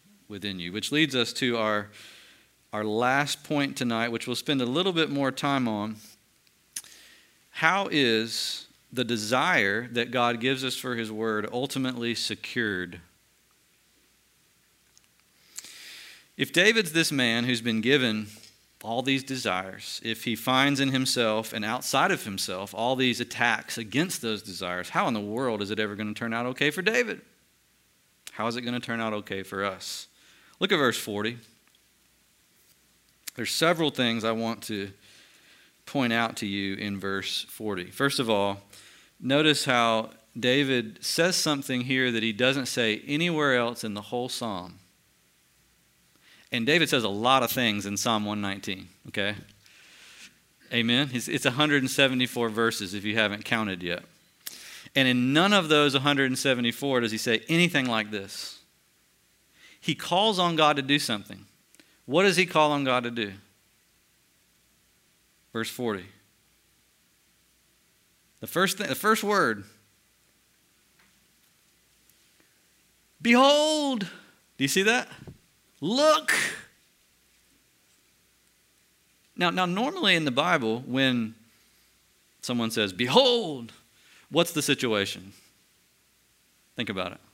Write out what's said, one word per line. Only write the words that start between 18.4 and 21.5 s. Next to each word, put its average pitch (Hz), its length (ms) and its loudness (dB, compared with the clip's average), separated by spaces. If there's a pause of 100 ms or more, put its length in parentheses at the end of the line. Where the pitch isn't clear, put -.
all 117 200 -4
these 135 200 0
desires, 104 800 -6
if 113 200 -6
he 117 120 -2
finds 131 440 2
in 139 100 2
himself 120 640 0